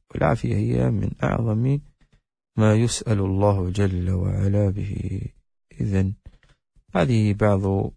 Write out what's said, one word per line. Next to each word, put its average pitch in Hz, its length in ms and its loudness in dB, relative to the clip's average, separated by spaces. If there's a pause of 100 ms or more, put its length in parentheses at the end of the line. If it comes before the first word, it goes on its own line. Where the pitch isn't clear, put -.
(120)
والعافية 117 440 0
هي 120 360 0
من 101 200 -2 (120)
أعظم 117 560 0 (800)
ما 107 180 4
يسأل 113 440 0
الله 95 500 2
جل 92 420 0
وعلا 98 580 0
به. 98 520 -6 (600)
إذن 98 320 0 (840)
هذه 113 380 2
بعض 98 640 0